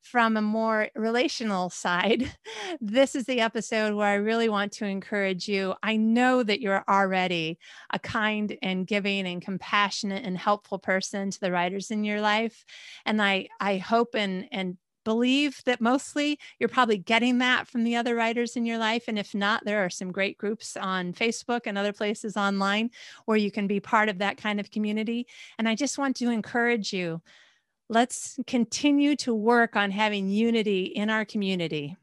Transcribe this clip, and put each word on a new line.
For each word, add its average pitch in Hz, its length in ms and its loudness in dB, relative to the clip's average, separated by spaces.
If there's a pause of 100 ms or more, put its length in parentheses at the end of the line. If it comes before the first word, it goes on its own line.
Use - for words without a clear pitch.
from 226 340 2
a 214 60 0
more 220 520 0
relational 220 760 0
<laughs> - 140 -12
side, 196 460 2 (500)
this 240 340 2
is 269 100 -2
the 254 160 -2
episode 220 540 0
where 208 140 2
I 202 60 2
really 220 340 2
want 208 240 0
to - 120 -8
encourage 196 640 -2
you. 190 340 0
I 220 140 0
know 247 460 4
that 208 180 0
you're 196 280 0
already 185 720 2 (340)
a - 60 -2
kind 214 640 -2
and 185 240 -2
giving 196 400 0
and 180 140 -6
compassionate 196 840 -2
and 185 120 -4
helpful 208 420 -2
person 196 520 -2
to - 100 -10
the 185 120 -2
writers 180 380 -2
in 214 140 -2
your 208 160 -2
life. 214 440 0 (420)
And 214 160 2
I, 196 260 2 (120)
I 196 180 0
hope 233 360 2
and, 190 380 -2
and 185 240 -4 (280)
believe 254 600 2
that 247 160 0
mostly 285 580 0 (200)
you're 233 100 0
probably 226 280 2
getting 226 420 2
that 254 280 2
from 240 160 -2
the 233 140 2
other 233 180 0
writers 233 420 0
in 240 100 -2
your 226 120 -2
life. 226 300 0
And 214 100 -2
if 202 160 -8
not, 208 300 0
there 208 200 0
are 180 60 -2
some 185 220 -8
great 196 260 -2
groups - 380 -6
on 185 360 -4
Facebook 233 540 -2
and 208 100 -4
other 202 160 0
places 208 440 -4
online 202 540 0 (340)
where 220 120 2
you 208 140 2
can 202 160 -4
be 202 140 0
part 214 280 2
of 190 100 -4
that 202 180 -2
kind 208 240 -4
of 208 100 -8
community. 220 560 -2 (320)
And 226 100 0
I 226 60 2
just 262 240 -2
want 269 180 0
to 240 140 0
encourage 233 640 0
you. 170 280 -2 (680)
Let's - 580 0
continue 285 680 2
to 247 180 -2
work 226 420 4
on 202 140 2
having 208 380 0
unity 214 560 2
in 214 260 -2
our 220 160 0
community. 175 760 -2